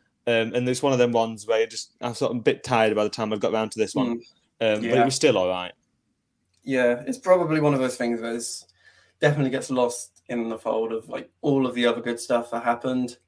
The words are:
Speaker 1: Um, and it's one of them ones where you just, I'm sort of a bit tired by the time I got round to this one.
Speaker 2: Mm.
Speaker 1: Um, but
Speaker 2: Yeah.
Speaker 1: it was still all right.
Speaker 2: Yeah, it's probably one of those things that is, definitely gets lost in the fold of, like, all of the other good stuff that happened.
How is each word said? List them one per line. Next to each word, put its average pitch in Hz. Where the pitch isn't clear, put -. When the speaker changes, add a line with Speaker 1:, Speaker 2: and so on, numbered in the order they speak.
Speaker 1:
Um, 113
and 123
it's 127
one 139
of 127
them 120
ones 113
where 110
you 113
just, -
I'm 120
sort -
of 123
a 110
bit -
tired 110
by 107
the 107
time 107
I 107
got 101
round 110
to 113
this 107
one. -
Speaker 2:
Mm. 110
Speaker 1:
Um, 107
but -
Speaker 2:
Yeah. 117
Speaker 1:
it 123
was 135
still 127
all 92
right. 90
Speaker 2:
Yeah, 123
it's 131
probably 165
one 147
of 131
those 127
things 120
that 117
is, -
definitely 143
gets 127
lost 123
in 117
the 113
fold 113
of, 113
like, 127
all 135
of 117
the 120
other 117
good 120
stuff 117
that 117
happened. 123